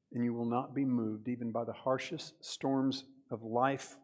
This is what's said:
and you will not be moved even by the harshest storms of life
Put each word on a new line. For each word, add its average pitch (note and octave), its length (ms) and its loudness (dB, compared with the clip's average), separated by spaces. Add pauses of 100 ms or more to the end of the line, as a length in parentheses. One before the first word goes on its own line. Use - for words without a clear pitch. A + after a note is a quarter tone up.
(140)
and A#2+ 100 2
you A#2+ 80 2
will A#2 140 -2
not B2 280 0
be C3+ 120 2
moved A2 420 0
even B2 240 -4
by A#2 120 0
the A2 100 -6
harshest - 680 -2
storms C3+ 640 0 (260)
of A2 120 -6
life B2 600 0